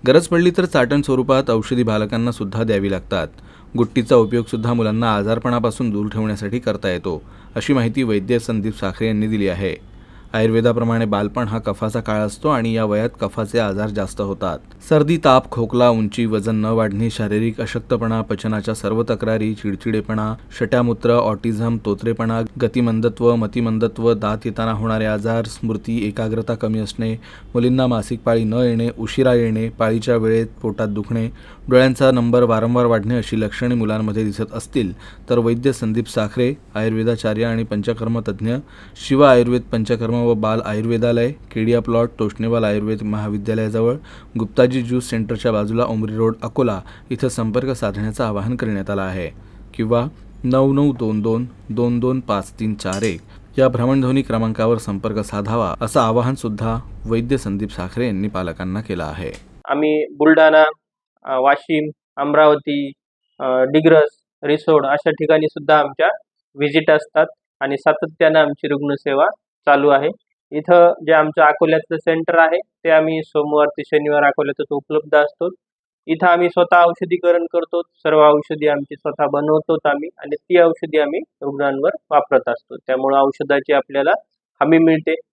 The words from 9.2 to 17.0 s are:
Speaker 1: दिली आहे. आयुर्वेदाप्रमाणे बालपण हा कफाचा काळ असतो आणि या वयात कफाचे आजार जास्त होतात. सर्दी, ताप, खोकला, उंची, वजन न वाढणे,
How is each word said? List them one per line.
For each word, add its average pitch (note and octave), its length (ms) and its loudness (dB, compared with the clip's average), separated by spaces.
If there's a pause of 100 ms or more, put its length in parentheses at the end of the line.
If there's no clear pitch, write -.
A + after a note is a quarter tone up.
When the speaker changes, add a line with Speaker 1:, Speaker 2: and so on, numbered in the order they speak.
Speaker 1:
दिली G#2 220 -2
आहे. F2+ 420 -6 (420)
आयुर्वेदाप्रमाणे A2+ 720 2
बालपण G#2 400 -2
हा A2 140 -4
कफाचा G#2+ 420 -4
काळ G#2+ 200 -4
असतो G#2+ 280 -4
आणि A#2 240 0
या A2 120 0
वयात G#2+ 260 0 (100)
कफाचे A2 380 -4
आजार G#2 300 -2
जास्त G2+ 320 -6
होतात. F#2+ 380 -4 (300)
सर्दी, D#3 280 2
ताप, C3 340 4
खोकला, A#2+ 400 2
उंची, A2+ 360 -2
वजन A2 280 -2
न G#2+ 100 -2
वाढणे, A2 460 -2